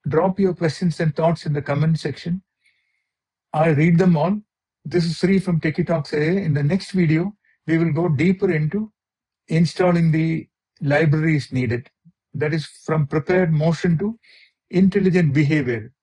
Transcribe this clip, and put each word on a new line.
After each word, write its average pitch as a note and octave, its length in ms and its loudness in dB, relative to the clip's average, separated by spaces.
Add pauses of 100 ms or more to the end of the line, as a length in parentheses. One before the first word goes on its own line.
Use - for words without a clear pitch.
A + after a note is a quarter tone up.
Drop F3+ 320 0
your F#3 140 0
questions E3+ 460 -4
and D#3 140 0
thoughts E3 320 -2
in D3 60 -2
the C#3+ 80 -2
comment D3 400 -2
section. E3+ 420 -8 (1080)
I D#3 160 2
read D#3+ 300 4
them F3+ 180 4
all. F#3 240 0 (460)
This E3 180 0
is E3 140 -4
Sri F#3+ 200 2
from F3 220 -2
Techie D#3+ 260 -2
Talks D#3 280 -4
A - 20 -2
I. D#3 240 0
In D#3+ 140 -2
the C#3+ 80 0
next F3 300 -2
video, F3 440 0 (300)
we E3 100 0
will E3 160 0
go E3+ 160 0
deeper F3+ 420 0
into E3 400 -4 (580)
installing E3+ 640 2
the D#3+ 380 -2 (320)
libraries D3+ 720 0
needed. B2+ 380 -4 (420)
That D3+ 220 -4
is D#3 100 -6
from D#3 420 -4
prepared E3+ 460 0
motion D#3+ 460 0
to G#3+ 200 -4 (520)
intelligent F3+ 640 2
behavior. C#3 580 0 (100)